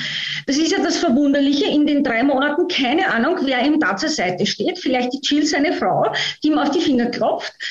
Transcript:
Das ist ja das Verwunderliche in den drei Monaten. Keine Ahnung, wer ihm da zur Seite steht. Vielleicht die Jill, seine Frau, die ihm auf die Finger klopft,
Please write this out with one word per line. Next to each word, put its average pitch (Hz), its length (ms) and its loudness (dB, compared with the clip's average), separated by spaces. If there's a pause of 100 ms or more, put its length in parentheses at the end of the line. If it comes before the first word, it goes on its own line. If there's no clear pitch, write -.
(460)
Das 277 100 0
ist 320 140 0
ja 392 100 0
das 330 180 -2
Verwunderliche 285 680 2
in 294 160 2
den 285 200 2
drei 233 180 0
Monaten. 285 460 2
Keine 294 440 0
Ahnung, 262 300 0
wer 254 240 0
ihm 302 140 2
da - 160 0
zur 311 120 -4
Seite 185 380 -2
steht. 202 320 -4
Vielleicht 254 340 -2
die 277 120 -6
Jill, 302 220 2
seine 294 260 0
Frau, 170 400 0 (320)
die 294 40 4
ihm 302 100 2
auf 285 120 0
die - 100 0
Finger 254 260 2
klopft, - 460 -2 (180)